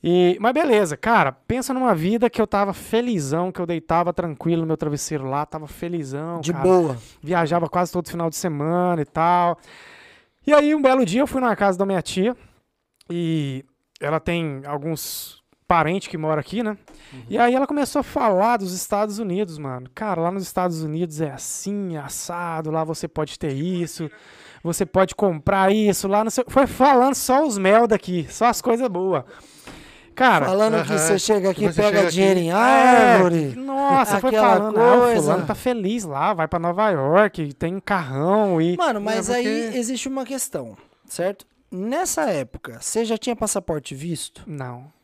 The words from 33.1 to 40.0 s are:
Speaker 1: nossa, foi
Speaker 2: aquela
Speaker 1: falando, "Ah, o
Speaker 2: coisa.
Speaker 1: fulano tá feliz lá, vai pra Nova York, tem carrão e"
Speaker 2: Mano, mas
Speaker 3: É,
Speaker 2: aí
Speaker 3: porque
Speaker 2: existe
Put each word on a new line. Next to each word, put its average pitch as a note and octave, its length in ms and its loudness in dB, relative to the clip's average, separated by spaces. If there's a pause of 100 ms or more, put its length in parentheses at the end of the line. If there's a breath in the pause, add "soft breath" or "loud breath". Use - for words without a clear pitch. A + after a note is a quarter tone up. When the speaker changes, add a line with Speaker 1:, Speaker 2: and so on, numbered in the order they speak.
Speaker 1:
nossa, C4+ 640 0
foi C4 100 0
Speaker 2:
aquela G#3+ 280 4
Speaker 1:
falando, G#3+ 220 0
"Ah, A#3+ 160 8
o B3 60 8
Speaker 2:
coisa. A#3+ 200 4
Speaker 1:
fulano D#3+ 240 0
tá G#3 80 -4
feliz A3+ 520 -2
lá, D#3 280 -2
vai E3 140 -2
pra F3 100 -4
Nova F3 320 0
York, D#3+ 640 2
tem F3 260 -6
carrão F3 800 0
e" E3+ 180 2
Speaker 2:
Mano, C4+ 220 0
mas G#3+ 300 -4
Speaker 3:
É, A#3+ 60 0
Speaker 2:
aí B3 80 -2 (260)
Speaker 3:
porque A#3 80 -6
Speaker 2:
existe A#3+ 300 -6